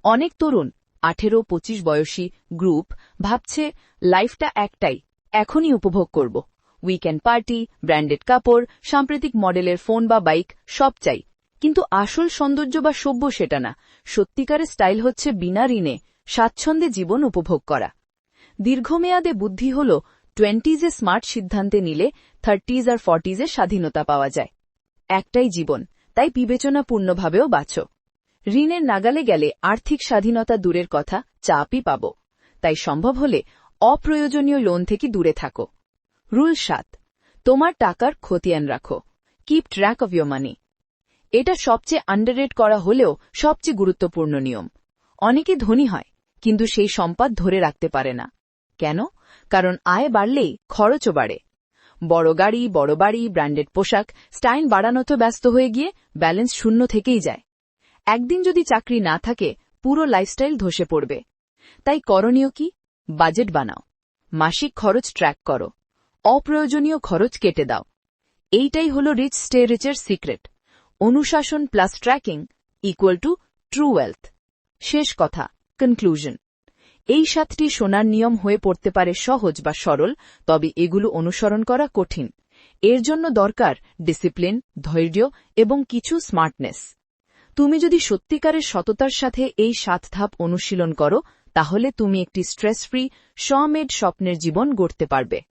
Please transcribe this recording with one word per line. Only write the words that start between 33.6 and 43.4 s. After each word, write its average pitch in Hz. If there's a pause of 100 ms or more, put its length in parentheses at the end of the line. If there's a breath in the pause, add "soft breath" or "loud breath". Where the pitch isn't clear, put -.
অপ্রয়োজনীয় 285
লোন 180
থেকে 208
দূরে 170
থাকো। - (680)
রুল 302
সাত, - (480)
তোমার 285
টাকার 233 (100)
খতিয়ান 165
রাখো। - (500)
Keep 311
track 202
of 214
your 156
money। 135 (800)
এটা 262
সবচেয়ে 262
আন্ডাররেট 240
করা 214
হলেও 196 (160)
সবচেয়ে 302